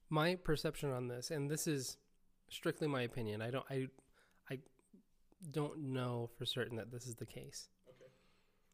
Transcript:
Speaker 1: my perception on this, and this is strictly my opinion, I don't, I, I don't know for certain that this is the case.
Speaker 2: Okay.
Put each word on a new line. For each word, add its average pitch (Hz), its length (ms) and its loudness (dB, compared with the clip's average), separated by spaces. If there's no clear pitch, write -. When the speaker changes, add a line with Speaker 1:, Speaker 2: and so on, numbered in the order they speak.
Speaker 1:
my 156 260 6
perception 151 560 2
on 127 160 2
this, 123 240 -4
and 143 180 0
this 151 200 2
is 139 300 0
strictly - 400 0
my 135 140 2
opinion, 113 380 0
I 113 100 0
don't, 127 200 0
I, 131 180 0
I 131 80 -2
don't 147 400 0
know 123 440 0
for 131 80 -6
certain 120 340 0
that 107 120 -6
this 123 160 -8
is 117 80 -6
the 123 120 -6
case. - 420 -10
Speaker 2:
Okay. 127 220 -20